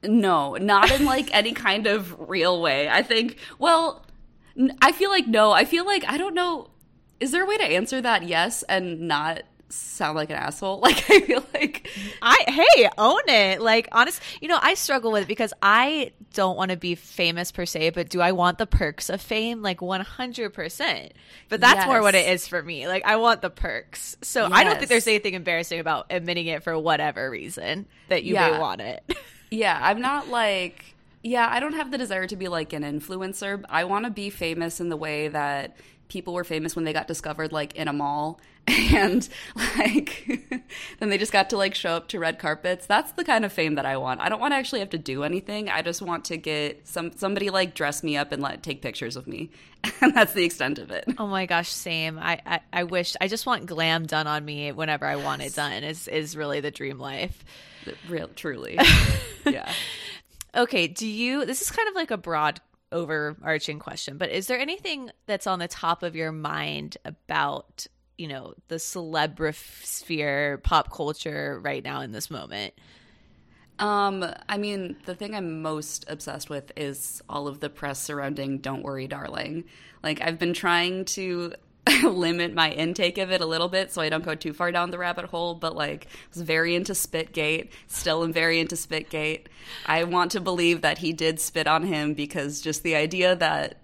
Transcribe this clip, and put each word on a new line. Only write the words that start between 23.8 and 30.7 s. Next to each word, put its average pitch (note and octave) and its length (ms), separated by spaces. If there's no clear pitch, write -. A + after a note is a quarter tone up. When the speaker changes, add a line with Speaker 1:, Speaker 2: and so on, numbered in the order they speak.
Speaker 2:
So G#3+ 320
I A#3+ 120
don't G#4 120
think C4 140
there's A#3 160
Speaker 1:
Yes. A3 80
Speaker 2:
anything G#3 180
embarrassing E3+ 480
about D#3 300
admitting F3 360
it D#3+ 160
for E3 160
whatever D3+ 520
reason A#2+ 560
that F3+ 140
you - 120
may F3 160
Speaker 1:
Yeah. D#3 100
Speaker 2:
want A2+ 220
it. A2+ 260
<laughs> - 100
Speaker 1:
Yeah, G#3 300
I'm G3 200
not C#4 300
like, G#3 680